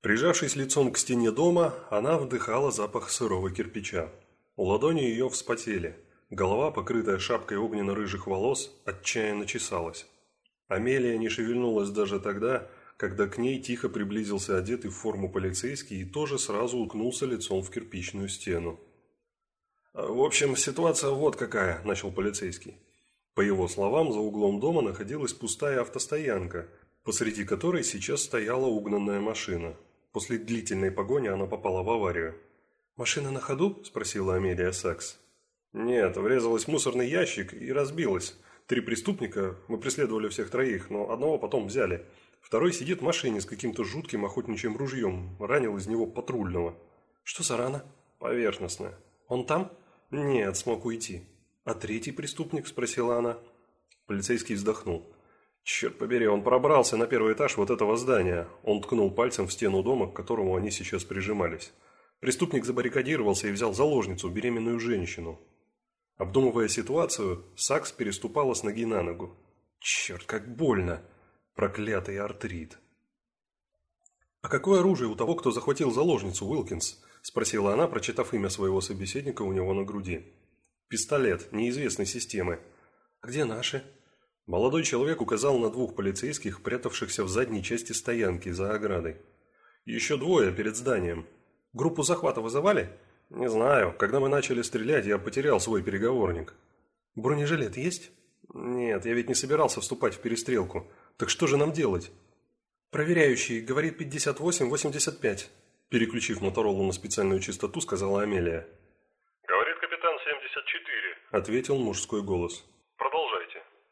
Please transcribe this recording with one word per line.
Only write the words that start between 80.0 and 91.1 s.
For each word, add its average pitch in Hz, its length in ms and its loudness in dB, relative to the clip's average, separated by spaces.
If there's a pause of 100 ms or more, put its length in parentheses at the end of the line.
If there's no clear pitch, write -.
«Пистолет, 113 640 0
неизвестной 117 540 0
системы». 95 540 -4 (600)
«А 117 60 -14
где 135 180 -2
наши?» 120 380 -4 (640)
Молодой 127 380 2
человек 139 380 2
указал 123 360 4
на 113 140 4
двух 120 240 -2
полицейских, - 640 -2
прятавшихся 117 640 -4
в 92 60 -2
задней 110 340 0
части 117 300 -4
стоянки 98 560 0
за 95 240 -2
оградой. 92 420 -2 (680)
«Еще 117 320 -2
двое 139 340 4
перед 101 240 -2
зданием». 90 500 0 (460)